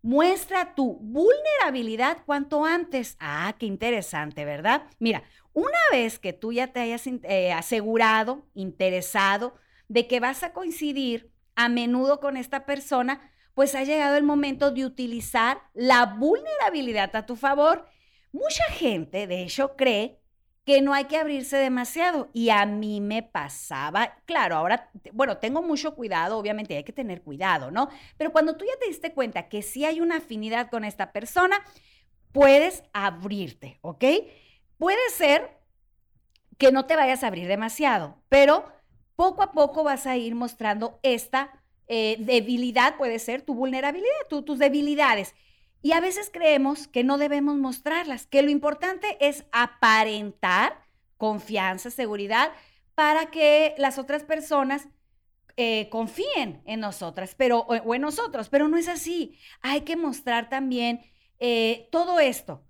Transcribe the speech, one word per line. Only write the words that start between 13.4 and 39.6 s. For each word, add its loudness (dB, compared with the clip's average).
pues 2
ha -2
llegado 0
el 4
momento 0
de -4
utilizar -2
la 4
vulnerabilidad -2
a -4
tu -8
favor. 2
Mucha -4
gente, -4
de -6
hecho, -4
cree 0
que 6
no 2
hay 0
que -4
abrirse -2
demasiado. 0
Y 0
a 6
mí -4
me -4
pasaba, -4
claro, 0
ahora, 0
bueno, 0
tengo -4
mucho -4
cuidado, -2
obviamente -6
hay -8
que -16
tener -8
cuidado, -2
¿no? -2
Pero -2
cuando 0
tú -10
ya -6
te -4
diste -8
cuenta -6
que -8
sí -6
hay -2
una 0
afinidad -6
con -6
esta -8
persona, 0
puedes 6
abrirte, -6
¿ok? -4
Puede 0
ser 2
que 8
no 2
te 2
vayas 2
a 0
abrir -6
demasiado, -2
pero 8
poco 2
a -2
poco 2